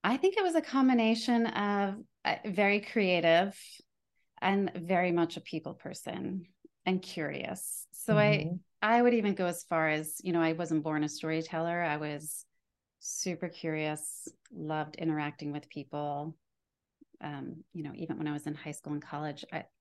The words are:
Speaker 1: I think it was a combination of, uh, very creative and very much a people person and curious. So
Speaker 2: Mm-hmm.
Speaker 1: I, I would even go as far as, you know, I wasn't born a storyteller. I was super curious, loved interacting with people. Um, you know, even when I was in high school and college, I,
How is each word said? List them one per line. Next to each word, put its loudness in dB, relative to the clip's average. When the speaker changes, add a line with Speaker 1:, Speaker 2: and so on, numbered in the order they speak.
Speaker 1:
I 4
think 4
it 2
was 2
a 4
combination 4
of, 0
uh, 2
very 4
creative 4
and 2
very 2
much 0
a -8
people -8
person -8
and 2
curious. -8
So 0
Speaker 2:
Mm-hmm. 4
Speaker 1:
I, 6
I 6
would 6
even 4
go 0
as -4
far 2
as, -2
you -2
know, 4
I 4
wasn't 0
born 0
a 0
storyteller. -2
I 0
was -6
super -6
curious, -4
loved -6
interacting -2
with -10
people. -6
Um, -10
you -10
know, -10
even -8
when -4
I -2
was -6
in -4
high -10
school -10
and -6
college, -8
I, -8